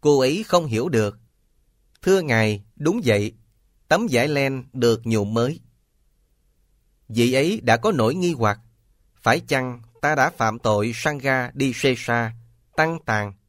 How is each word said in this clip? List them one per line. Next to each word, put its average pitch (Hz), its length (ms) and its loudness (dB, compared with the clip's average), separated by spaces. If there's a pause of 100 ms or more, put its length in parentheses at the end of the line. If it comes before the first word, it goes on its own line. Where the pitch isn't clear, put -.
Cô 147 180 4
ấy 143 240 0
không 175 220 0
hiểu 120 240 -2
được. 107 300 0 (800)
"Thưa 185 200 2
ngài, 110 420 0 (120)
đúng 185 300 -2
vậy, 104 280 2 (540)
tấm 214 240 2
vải 123 160 2
len 139 360 -2 (100)
được 117 300 2
nhuộm 107 300 -2
mới." 123 260 -2 (1500)
Vị 117 240 2
ấy 147 300 0
đã 117 140 4
có 202 140 0
nỗi 127 240 2
nghi 180 180 -2
hoặc: 110 260 -2 (600)
"Phải 127 180 2
chăng 127 420 -4 (200)
ta 151 140 0
đã 143 140 2
phạm 113 300 -4
tội 107 360 0
Sangha 131 600 -4
Disesa, 120 800 -2 (420)
tăng 160 300 0
tàn?" 104 280 -4 (160)